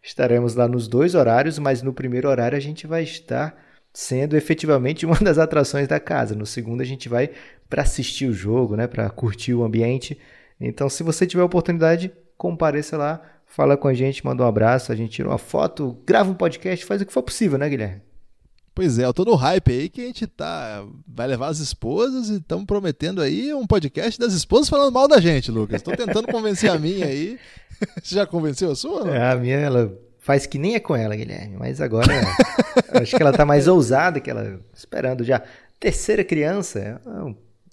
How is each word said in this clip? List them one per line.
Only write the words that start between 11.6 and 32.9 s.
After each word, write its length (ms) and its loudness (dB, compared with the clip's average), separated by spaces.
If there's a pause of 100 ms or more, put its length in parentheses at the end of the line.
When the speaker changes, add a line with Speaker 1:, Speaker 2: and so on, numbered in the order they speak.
Speaker 1:
compareça 600 -2
lá, 240 -4 (240)
fala 320 2
com 120 0
a 60 4
gente, 300 -2
manda 200 0
um 20 4
abraço, 440 2
a 60 -2
gente 140 -6
tira 180 -6
uma 100 -2
foto, 680 -4
grava 240 4
um 40 -2
podcast, 500 -4
faz 180 -2
o 20 -2
que 80 -14
for 100 0
possível, 360 -2
né, 100 -2
Guilherme? 320 -6 (720)
Speaker 2:
Pois 220 0
é, 80 2
eu 80 2
tô 120 0
no 100 4
hype 380 4
aí 160 -2
que 120 -12
a 40 -8
gente 200 -8
tá, 600 -8 (200)
vai 220 -8
levar 220 -2
as 100 -4
esposas 720 -2
e 80 -2
tamo 260 -6
prometendo 560 -2
aí 320 -2
um 140 -4
podcast 540 -2
das 120 0
esposas 360 2
falando 240 4
mal 160 4
da 120 10
gente, 300 2
Lucas. 320 -2
Tô 140 -8
tentando 320 -2
convencer 420 0
a 80 0
minha 280 -2
aí. 340 -4 (300)
<laughs> 300 -8
Você 140 -10
já 100 2
convenceu 460 -2
a 60 -2
sua, 280 -6
não? 80 0
Speaker 1:
É, 200 2
a 20 4
minha, 220 0
ela 360 2 (280)
faz 260 2
que 140 -6
nem 160 0
é 20 0
com 160 -2
ela, 220 -2
Guilherme, 420 -10
mas 220 -6
agora 260 2 (480)
<laughs> 480 0